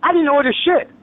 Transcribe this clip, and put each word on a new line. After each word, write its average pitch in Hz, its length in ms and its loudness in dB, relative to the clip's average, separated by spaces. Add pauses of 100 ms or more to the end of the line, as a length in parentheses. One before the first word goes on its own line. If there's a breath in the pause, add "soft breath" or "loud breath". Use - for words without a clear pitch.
I 330 100 0
didn't 330 160 2
order 285 240 0
shit. - 360 -2 (120)